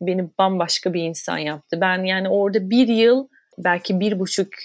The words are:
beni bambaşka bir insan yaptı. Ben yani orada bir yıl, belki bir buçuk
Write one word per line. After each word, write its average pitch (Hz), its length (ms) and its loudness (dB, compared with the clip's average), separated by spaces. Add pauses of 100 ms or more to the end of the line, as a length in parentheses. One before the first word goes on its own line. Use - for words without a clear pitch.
beni 180 280 -2 (100)
bambaşka 185 540 0
bir 170 100 -2
insan 165 340 -6
yaptı. 151 440 -8
Ben 185 220 0
yani 190 260 -2
orada 196 400 0
bir 240 180 4
yıl, 233 400 4 (300)
belki 180 420 0
bir 202 200 0
buçuk 190 300 -2 (160)